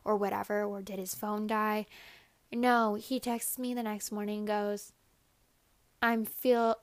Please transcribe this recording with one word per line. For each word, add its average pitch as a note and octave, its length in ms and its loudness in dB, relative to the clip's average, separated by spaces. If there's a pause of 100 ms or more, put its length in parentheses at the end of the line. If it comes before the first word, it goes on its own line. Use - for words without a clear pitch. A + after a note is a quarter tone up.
or G#3+ 120 2
whatever. G3+ 480 0
Or G3+ 180 -4
did G3 160 -8
his F#3 160 -6
phone G#3+ 320 -4
die? G#3+ 400 0 (680)
No, A#3 420 4
he A#3+ 240 -2
texts A#3+ 400 -2
me B3 160 -4
the A#3+ 80 -2
next G#3+ 300 -4
morning G#3 280 -2
and G#3 80 -2
goes, G#3 440 -2 (1120)
"I'm A#3 240 2
feel, A#3 560 4